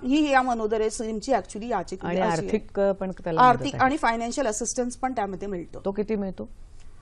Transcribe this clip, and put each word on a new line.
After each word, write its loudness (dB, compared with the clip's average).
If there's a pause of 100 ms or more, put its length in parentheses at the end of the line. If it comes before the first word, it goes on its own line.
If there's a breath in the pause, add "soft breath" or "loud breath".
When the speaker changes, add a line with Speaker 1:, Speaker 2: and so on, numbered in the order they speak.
Speaker 1:
ही 4
या 6
मनोधैर्य 2
स्कीमची -4
actually -2
याचिका -4
Speaker 2:
आणि 0
Speaker 1:
अशी 4
आहे. 0
Speaker 2:
आर्थिक, -2
अ, 4
पण -2
त्याला 0
मदत 10
Speaker 1:
आर्थिक 2
Speaker 2:
आहे. 2
Speaker 1:
आणि 4
फायनान्शियल 0
असिस्टन्स -2
पण -2
त्यामध्ये -4
मिळतं. -8
Speaker 2:
तो 0
किती -2
मिळतो? -4 (560 soft breath)